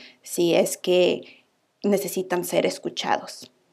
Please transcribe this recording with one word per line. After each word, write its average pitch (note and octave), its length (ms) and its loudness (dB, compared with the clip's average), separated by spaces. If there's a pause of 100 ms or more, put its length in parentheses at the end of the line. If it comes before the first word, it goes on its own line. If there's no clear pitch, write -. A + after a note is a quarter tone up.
(220)
si E3+ 340 0
es - 220 2
que - 680 0 (380)
necesitan F#3 640 -2
ser E3+ 200 0
escuchados". - 840 -6 (220)